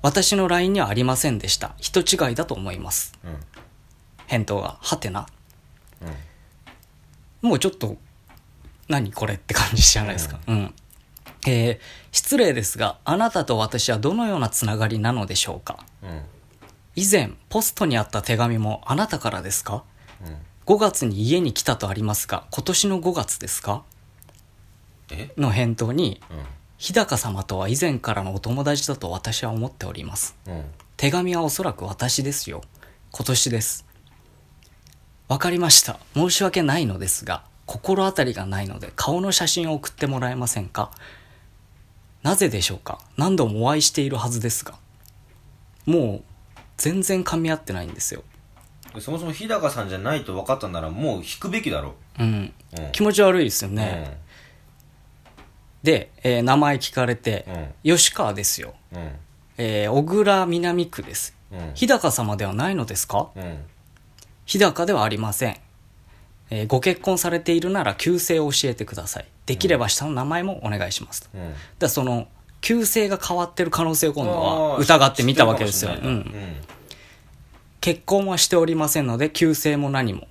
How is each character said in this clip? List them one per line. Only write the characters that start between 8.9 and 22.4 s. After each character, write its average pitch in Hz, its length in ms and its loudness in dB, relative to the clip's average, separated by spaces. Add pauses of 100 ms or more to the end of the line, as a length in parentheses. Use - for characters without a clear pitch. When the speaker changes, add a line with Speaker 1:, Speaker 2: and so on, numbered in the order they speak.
Speaker 1:
こ - 140 -4
れ 104 80 -4
っ - 20 -12
て - 160 -10
感 107 200 0
じ 113 80 4
じ - 160 6
ゃ 110 60 -2
な 104 60 -4
い 98 40 -6
で 87 60 -6
す 78 80 -6
か。 73 180 -12
Speaker 2:
う 113 80 -2
ん。 - 20 2
Speaker 1:
う - 80 2
ん。 - 120 -10 (680)
え 120 260 4
ー、 107 80 -4 (340)
「失 - 240 0
礼 190 160 6
で 110 100 -2
す - 140 -4
が、 110 260 0
あ 160 140 0
な 226 120 2
た 170 140 0
と 117 140 0
私 110 320 0
は 113 80 2
ど 135 160 2
の 226 140 0
よ 196 100 -2
う - 20 -2
な 117 100 0
つ - 160 -2
な 107 120 0
が 110 100 2
り 113 100 0
な 113 140 2
の 113 140 -2
で 95 100 -6
し - 140 0
ょ - 60 -8
う - 40 -14
か？」 - 260 -12 (160)
Speaker 2:
う 92 60 -16
ん。 80 140 -10 (720)
Speaker 1:
「以 185 140 0
前、 139 220 4 (180)
ポ 220 120 2
ス - 120 -2
ト 202 120 0
に 131 120 2
あ 107 60 2
っ - 60 -6
た 107 120 -2
手 113 160 0
紙 117 200 2
も 107 280 -2
あ 135 100 0
な 214 120 2
た - 120 -4
か 110 100 -2
ら 92 120 -6
で 95 100 -6
す - 120 -2
か？ 113 200 -6 (420)
Speaker 2:
う 80 40 -14
ん。 76 80 -12 (280)
Speaker 1:
五 202 120 8
月 196 280 2
に 104 160 0
家 151 200 4
に 131 120 0
来 - 80 -4
た 120 140 0
と 101 140 -4
あ 98 40 -2
り 104 80 -4
ま 107 140 0
す - 120 -4
が、 - 220 -4